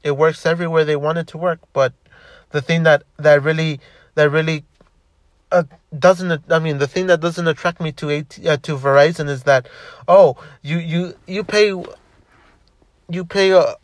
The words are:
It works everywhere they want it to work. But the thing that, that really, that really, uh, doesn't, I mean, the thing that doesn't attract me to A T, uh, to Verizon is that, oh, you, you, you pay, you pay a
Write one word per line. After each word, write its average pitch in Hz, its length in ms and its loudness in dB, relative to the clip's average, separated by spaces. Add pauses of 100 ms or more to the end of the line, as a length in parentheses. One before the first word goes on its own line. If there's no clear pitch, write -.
It 147 140 -4
works 156 280 0
everywhere 165 400 0
they 151 100 -2
want 151 220 -4
it 165 100 -8
to - 100 -18
work. 165 220 -4 (140)
But 131 200 0 (580)
the 147 100 -4
thing 165 220 -2
that, 151 200 4 (140)
that 147 240 4
really, 156 380 -4 (360)
that 151 140 2
really, 156 340 -4 (880)
uh, 175 140 2 (340)
doesn't, 175 540 0
I 165 80 2
mean, 160 180 -4
the 143 100 -2
thing 185 200 -4
that 170 140 2
doesn't 170 260 -4
attract 170 320 -4
me 160 140 -8
to 151 160 -10
A 147 140 -4
T, - 240 -10
uh, 151 100 0
to 143 200 -8
Verizon 143 520 2
is 131 140 -8
that, 135 260 2 (360)
oh, 170 300 6 (260)
you, 151 160 -6
you, 170 360 -6 (120)
you 190 200 -8
pay, 214 240 2 (1400)
you 175 140 -8
pay 190 280 0
a 156 320 4